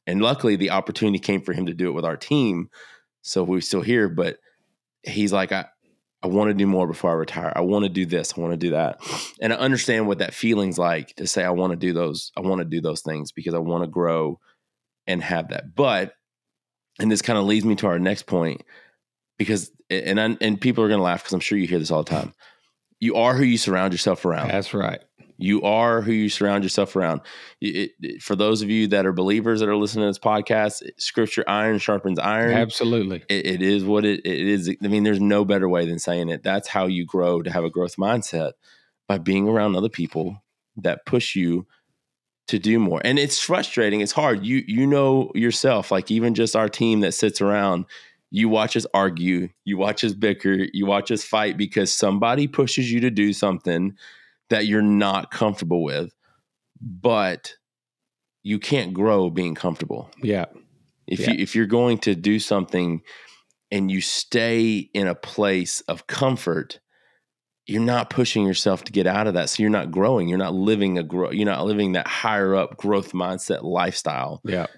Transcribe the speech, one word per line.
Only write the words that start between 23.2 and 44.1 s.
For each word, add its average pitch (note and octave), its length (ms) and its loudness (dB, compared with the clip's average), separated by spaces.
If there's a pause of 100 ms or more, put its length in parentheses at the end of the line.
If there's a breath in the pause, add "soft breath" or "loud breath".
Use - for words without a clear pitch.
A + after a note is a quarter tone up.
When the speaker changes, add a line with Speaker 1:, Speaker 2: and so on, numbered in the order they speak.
Speaker 1:
who C3+ 100 4
you A#2+ 140 4
surround F#2 340 0
yourself F2+ 320 0
around. D#2+ 240 0
Speaker 2:
That's F#2+ 260 -4
right. - 260 -4 (400)
Speaker 1:
You G2+ 220 2
are A2+ 400 2
who A2 80 -2
you G#2+ 180 2
surround G2+ 360 0
yourself F#2+ 320 0
around. E2 240 0 (400 loud breath)
It, G2 400 -4
it, - 240 -10
for G2+ 100 -2
those G#2+ 260 2
of G#2 100 -2
you A2 180 2
that G2 180 4
are F#2+ 60 2
believers G#2+ 480 2
that G#2+ 80 0
are G#2 80 2
listening G#2 260 0
to G2+ 60 2
this G2 100 -2
podcast, G#2+ 640 0 (160)
scripture, - 480 -2
iron G#2+ 320 0
sharpens F#2+ 400 -2
iron. A2+ 360 0
Speaker 2:
Absolutely. A2 760 0
Speaker 1:
It, G2+ 180 0
it F#2 160 -2
is G2 220 4
what G#2 200 2
it, G#2 220 2
it F2+ 220 -2
is. F#2+ 200 0 (140)
I G#2 60 -2
mean, G#2 160 2
there's G#2 160 2
no G#2 240 4
better F#2+ 240 2
way F2 180 2
than E2+ 140 -4
saying F2 280 -2
it. E2 140 -6
That's G2 240 -2
how F#2+ 200 -2
you F2+ 200 -2
grow F2 360 0
to E2+ 100 -6
have F2 100 -2
a E2 80 -2
growth F2 240 -4
mindset, G2 600 -2 (520 soft breath)
by G2 120 0
being F#2+ 300 0
around G#2+ 280 2
other G#2 120 0
people F2+ 540 -6 (360)
that F#2 280 -4
push - 300 -2
you F2+ 320 -2 (800)
to G#2+ 100 0
do A2 220 2
more. E2+ 240 0
And C3 120 2
it's C#3+ 220 0
frustrating. G#2+ 640 0
It's G#2 100 -2